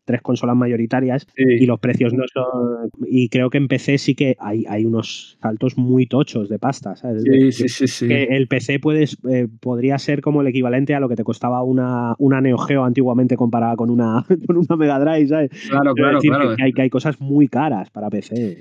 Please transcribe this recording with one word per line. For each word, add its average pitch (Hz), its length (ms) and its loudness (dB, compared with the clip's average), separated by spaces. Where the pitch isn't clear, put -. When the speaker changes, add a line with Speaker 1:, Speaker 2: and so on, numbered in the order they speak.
Speaker 1:
tres - 180 -2
consolas 120 320 0
mayoritarias 123 800 0
Speaker 2:
Sí. 135 80 0
Speaker 1:
y 127 80 4
los 117 120 2
precios 123 340 0
no 127 100 0
son. 120 560 -4
Y 127 240 2
creo 127 220 2
que 143 80 0
en 139 80 0
P 127 120 0
C 139 200 0
sí 135 160 -2
que 131 240 0
hay, 107 280 -6
hay 104 180 -2
unos - 560 -4
saltos 120 360 -4
muy 127 300 2
tochos 123 420 -2
de 107 100 -6
pasta, 110 360 -6
¿sabes? 120 220 -6
Es 110 60 -4
Speaker 2:
Sí, 117 60 2
Speaker 1:
decir, 120 240 0
Speaker 2:
sí, 127 180 -2
sí, - 0 -
sí. 120 200 -4
Speaker 1:
que 143 160 2
el 131 240 0
P 131 120 -2
C 139 200 -2
puedes, 151 380 0
eh, 123 180 0
podría 127 380 -2
ser 143 220 -4
como 147 200 0
el 139 60 0
equivalente 131 480 0
a 139 40 0
lo 135 80 0
que 120 80 -4
te 110 80 -2
costaba 123 400 -4
una, 127 540 0
una 135 240 2
Neo 127 160 2
Geo 139 280 0
antiguamente 127 520 2
comparada 117 380 0
con 117 160 0
una, 117 360 0
<laughs> 175 200 0
con 175 100 0
una 170 180 2
Mega 147 240 2
Drive, 151 280 2
¿sabes? 147 240 0
Speaker 2:
Claro, 139 240 2
Speaker 1:
Quiero 139 160 2
Speaker 2:
claro, 147 80 4
Speaker 1:
decir 143 140 4
Speaker 2:
claro. 139 180 2
Speaker 1:
que, 117 60 -2
que 127 80 -2
hay, 131 100 2
que 135 80 0
hay 131 80 2
cosas 139 320 -2
muy 139 260 4
caras 123 440 -4
para 104 180 -8
P 101 140 -4
C. 110 380 -6